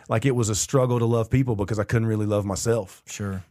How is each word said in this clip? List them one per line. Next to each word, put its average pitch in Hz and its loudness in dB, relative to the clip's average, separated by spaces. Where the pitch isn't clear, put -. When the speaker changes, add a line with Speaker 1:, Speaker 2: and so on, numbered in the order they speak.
Speaker 1:
like, 117 0
it 139 4
was 117 0
a 110 0
struggle 127 2
to 117 0
love 117 0
people 127 2
because 101 -2
I 104 0
couldn't 113 0
really 107 0
love 104 0
myself. 101 -2
Speaker 2:
Sure. 95 -8